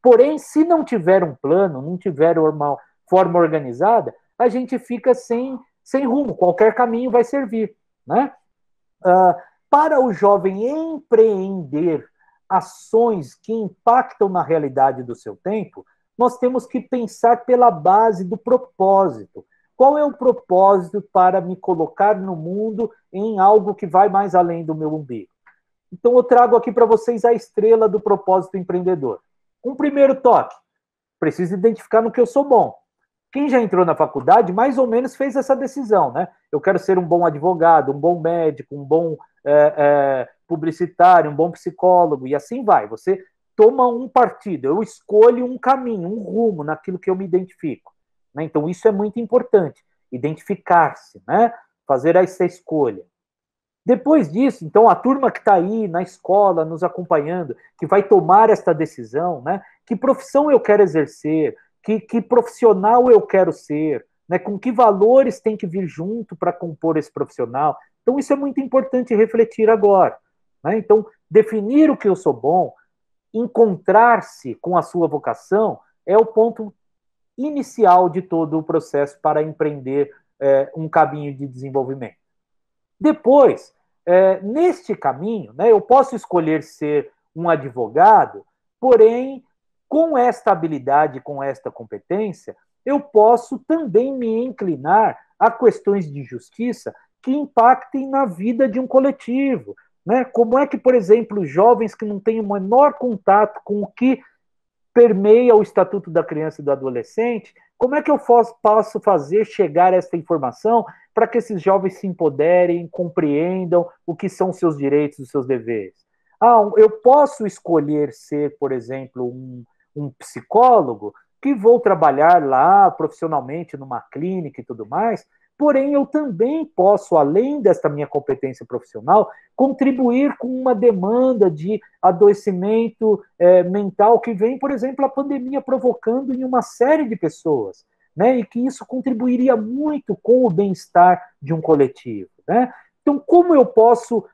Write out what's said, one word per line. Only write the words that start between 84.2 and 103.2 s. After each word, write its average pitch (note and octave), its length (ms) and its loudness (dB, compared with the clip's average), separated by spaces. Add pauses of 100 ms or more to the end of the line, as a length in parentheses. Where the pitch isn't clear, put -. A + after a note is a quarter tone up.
neste C4 560 -4
caminho, C#3+ 560 -8
né, F3+ 180 0
eu G#3 100 6
posso B3+ 360 2
escolher D#3+ 460 -2
ser D3 500 -6 (240)
um E3+ 120 -4
advogado, C#3 960 2 (360)
porém, B3 640 2 (420)
com D#4 300 0
esta A#3+ 340 0
habilidade, D3 720 -2
com C#3 220 -12
esta C3+ 280 -8
competência, A#2+ 840 -10 (280)
eu C#4+ 140 -2
posso A#3 600 2
também C4+ 540 -2
me A#3 320 -4
inclinar F3+ 760 -2 (200)
a A3 120 2
questões G3+ 600 0
de C#3 140 -14
justiça - 680 -10 (280)
que B3+ 100 -6
impactem C4 760 0
na C4+ 160 -2
vida A3+ 440 -2
de A3 120 -6
um B3+ 60 -8
coletivo, C4 880 -2 (300)
né? A#3+ 200 -2
Como A#3 340 0
é C#4+ 80 0
que, C#4 120 -8
por B3+ 160 0
exemplo, G#3 500 0
jovens G#3 500 2
que - 100 -12
não G#3 140 -8
têm A3+ 220 -4
o G3+ 80 -8
menor A3+ 460 0
contato G#3+ 720 -2